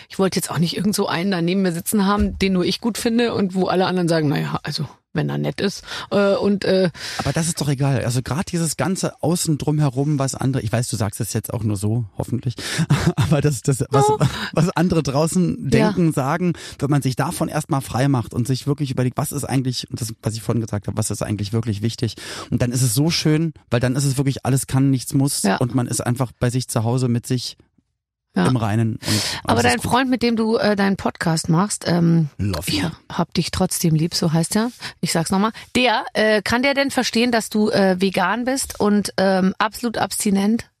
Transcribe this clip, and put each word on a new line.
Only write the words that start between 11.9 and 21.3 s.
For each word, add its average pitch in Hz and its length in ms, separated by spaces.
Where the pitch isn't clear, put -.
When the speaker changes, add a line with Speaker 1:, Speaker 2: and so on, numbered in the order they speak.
Speaker 2:
hoffentlich, - 380
<laughs> - 280
aber 143 260
das, 143 220
das, 135 260
was, - 180
Speaker 1:
Oh. 427 120
Speaker 2:
was 165 160
andere 165 320
draußen 160 600
Speaker 1:
Ja. 139 60
Speaker 2:
denken, 170 220
sagen, 160 400
wenn 135 140
man 143 100
sich 131 140
davon - 340
erstmal 139 320
frei 127 260
macht 131 280
und 117 120
sich 131 200
wirklich 139 240
überlegt, 127 260
was 135 140
ist 139 140
eigentlich, 123 440
und 117 100
das, 113 220
was 110 140
ich 110 80
vorhin 120 180
gesagt 104 260
habe, 101 100
was 110 120
ist - 140
eigentlich 101 300